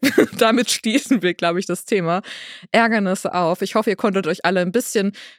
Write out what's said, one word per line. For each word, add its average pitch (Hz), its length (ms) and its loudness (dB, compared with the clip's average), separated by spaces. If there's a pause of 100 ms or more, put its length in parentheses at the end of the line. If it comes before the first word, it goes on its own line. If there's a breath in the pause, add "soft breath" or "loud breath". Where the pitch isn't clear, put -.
<laughs> - 360 2
damit 226 300 4
schließen 226 540 0
wir, 175 120 0
glaub 170 240 0
ich, 175 80 -4
das - 180 -4
Thema 175 380 0 (500 loud breath)
Ärgernisse 214 600 0
auf. 175 280 0
Ich 196 140 -2
hoffe, 220 140 0
ihr 190 60 0
konntet 196 300 0
euch 175 180 -2
alle 185 160 2
ein 180 120 -2
bisschen 202 400 0 (260 loud breath)